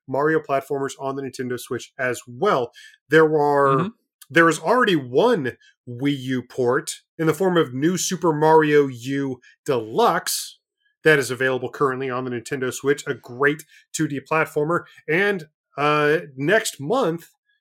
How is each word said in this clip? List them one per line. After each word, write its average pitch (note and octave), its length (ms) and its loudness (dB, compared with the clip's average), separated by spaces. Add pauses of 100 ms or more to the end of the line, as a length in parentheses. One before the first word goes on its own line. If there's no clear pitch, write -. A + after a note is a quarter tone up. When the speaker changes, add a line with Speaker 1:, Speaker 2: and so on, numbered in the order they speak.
Speaker 1:
Mario D3 320 0
platformers C3+ 580 -4
on C3+ 160 -6
the C#3 60 -8
Nintendo B2+ 360 -8
Switch - 400 -10
as B2+ 300 -4
well. B2+ 460 -2 (340)
There D#3+ 160 6 (160)
are, C#3+ 280 4 (100)
Speaker 2:
Mm-hmm. E3+ 100 0 (420)
Speaker 1:
there E3 200 6
is D#3 100 0
already G3+ 380 2
one C3+ 580 0 (320)
Wii C3+ 320 -4
U B2+ 240 -4
port B2+ 480 -2 (260)
in D#3+ 100 0
the D#3 60 2
form F3+ 220 0
of C3+ 180 2
New D#3 220 0
Super E3+ 380 -2
Mario D3+ 540 4
U C3 520 -6 (260)
Deluxe C3+ 920 -2 (440)
that D3+ 160 6
is B2 120 -4
available B2+ 380 -2
currently C3 400 -2
on B2+ 160 -6
the B2+ 60 -6
Nintendo B2+ 420 -6
Switch, C3+ 340 -2
a C#3 60 -4
great C#3 500 -4 (300)
two D#3 140 -2
D C#3+ 120 -6
platformer. D#3 640 -2 (240)
And, F3+ 380 0 (320)
uh, D3+ 420 2 (160)
next D3 460 0
month, E3+ 480 -2 (320)